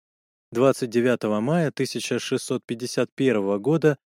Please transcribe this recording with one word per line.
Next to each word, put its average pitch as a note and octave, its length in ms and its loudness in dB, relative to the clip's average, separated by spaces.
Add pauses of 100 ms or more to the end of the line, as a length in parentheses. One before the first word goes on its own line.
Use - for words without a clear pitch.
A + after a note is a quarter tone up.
(520)
Двадцать B2 400 2
девятого A#2 480 2
мая D3 320 0
тысяча B2 480 -4
шестьсот B2+ 460 -4
пятьдесят A#2+ 500 -4
первого G#2 420 2
года D3 400 2 (200)